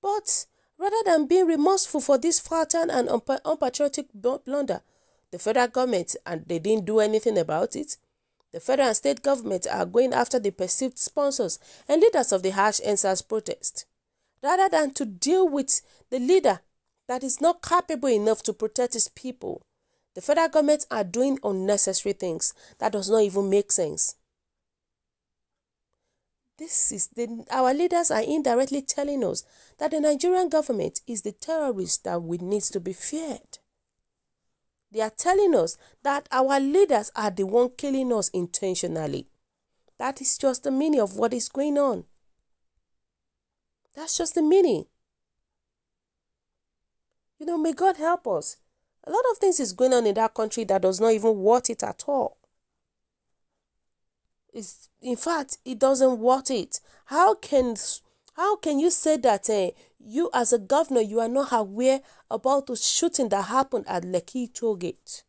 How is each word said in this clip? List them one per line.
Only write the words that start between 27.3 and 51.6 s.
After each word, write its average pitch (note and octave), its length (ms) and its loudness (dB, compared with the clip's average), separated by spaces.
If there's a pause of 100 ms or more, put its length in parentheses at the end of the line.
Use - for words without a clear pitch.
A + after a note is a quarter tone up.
our B3+ 220 2
leaders E4+ 380 2
are A3 100 0
indirectly C4+ 640 0
telling C#4+ 420 -4
us - 200 -4 (340)
that D4 140 -2
the D#4 80 -2
Nigerian F4 480 2
government C4+ 580 -2
is A#3 160 -6
the G#3 100 -6
terrorist B3+ 720 -4
that F3 180 -4
we E3 140 -6
need F#3+ 280 -4
to - 160 -4
be F#3 120 -8
feared. - 680 -8 (1300)
They G#3+ 100 -6
are A3 100 -2
telling F#4 440 2
us E3+ 240 2 (240)
that C#4+ 280 -2
our C4+ 300 2
leaders C#4+ 560 2
are G#3+ 140 -2
the F#3+ 160 -2
one A#3+ 320 2
killing C4 340 -2
us G#3 180 0
intentionally. F3 960 -4 (720)
That C4+ 220 -6
is - 160 2
just C4 280 -2
the C#4+ 60 -2
meaning C#4+ 300 0
of G3 160 -2
what A3+ 160 0
is A#3+ 160 -2
going C#4+ 300 -2
on. B3 260 0 (1900)
That's D#4 240 -4
just E4+ 160 -2
the E4+ 80 2
meaning. D#4 420 4 (2500)
You D4+ 80 -10
know, E4+ 120 -2
may D#4 140 0
God F4+ 240 2
help E4 300 -2
us. F3+ 320 -4 (460)
A - 60 -12
lot A#4+ 200 0
of G#4+ 80 -2
things F#4+ 220 2
is G#3+ 120 -2
going B3+ 220 2
on A#3 120 2
in G3+ 80 2
that A3 200 -2
country A3 300 -4
that F#3+ 180 0
does F#3 180 2
not A3+ 120 4
even A3 260 2
worth A3+ 320 4